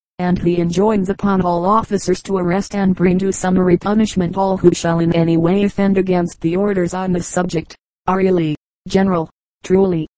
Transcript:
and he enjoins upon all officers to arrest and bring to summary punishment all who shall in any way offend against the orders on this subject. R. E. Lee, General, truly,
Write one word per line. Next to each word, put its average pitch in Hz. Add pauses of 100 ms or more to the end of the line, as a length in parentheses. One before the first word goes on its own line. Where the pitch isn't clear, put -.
(180)
and 180
he 175
enjoins 185
upon 196
all 175
officers 196
to 196
arrest 180
and 190
bring 180
to 190
summary 185
punishment 190
all 190
who 175
shall 170
in 165
any 165
way 180
offend 196
against 180
the 170
orders 190
on 185
this 175
subject. 180 (320)
R. 190
E. 190
Lee, 160 (300)
General, 185 (340)
truly, 185 (120)